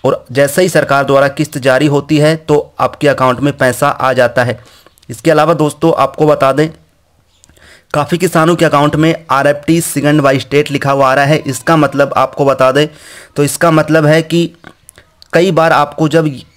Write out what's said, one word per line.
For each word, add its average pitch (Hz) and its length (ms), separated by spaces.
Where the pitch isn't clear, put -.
और 135 280
जैसे 139 300
ही 190 60
सरकार 139 360
द्वारा 139 260
किस्त 147 280
जारी 131 300
होती 143 300
है 151 200
तो - 420
आपके 131 280
अकाउंट 127 320
में 139 140
पैसा 131 340
आ 131 260
जाता 123 300
है। 120 140
इसके 143 220
अलावा 156 240
दोस्तों, 156 400
आपको 139 320
बता 143 260
दें 147 160
काफ़ी 151 240
किसानों 170 380
के 165 80
अकाउंट 147 320
में 160 180
आरएफ़टी 147 520
सेकंड 147 380
बाई 139 200
स्टेट 143 300
लिखा 139 220
हुआ 135 180
आ 131 40
रहा 139 100
है। 143 120
इसका 139 300
मतलब 139 400
आपको 135 280
बता 131 280
दें 147 140
तो 143 80
इसका 170 260
मतलब 156 360
है 156 180
कि 170 260
कई 180 200
बार 160 200
आपको 147 360
जब 156 220